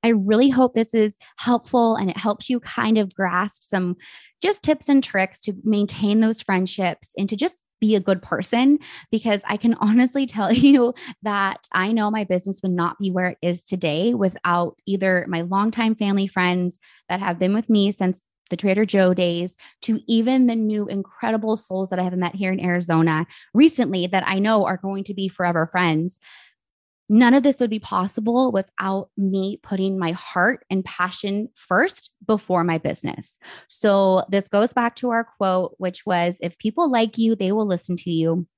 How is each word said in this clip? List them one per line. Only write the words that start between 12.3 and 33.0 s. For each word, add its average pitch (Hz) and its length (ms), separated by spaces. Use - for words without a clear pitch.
would 185 80
not 175 280
be 190 120
where 180 180
it - 120
is 175 220
today 180 500
without 180 720
either 190 420
my 170 140
longtime 214 540
family 196 320
friends 180 520
that 180 100
have 180 200
been 185 140
with 220 160
me 208 220
since 185 300
the 175 80
Trader 202 280
Joe 190 280
days 180 440
to 220 260
even 240 400
the 226 80
new 214 320
incredible 220 720
souls 190 320
that 180 100
I 180 40
have 180 140
met 180 160
here 190 200
in 190 100
Arizona 165 640
recently 214 540
that 185 180
I 190 140
know 208 260
are 185 120
going 196 280
to 202 80
be 190 140
forever 170 400
friends. 170 500
None 240 240
of 269 100
this 269 180
would 240 80
be 214 100
possible 220 720
without 190 640
me 196 480
putting 190 340
my 170 140
heart 185 580
and 190 140
passion 196 720
first - 560
before 185 400
my 165 140
business. - 580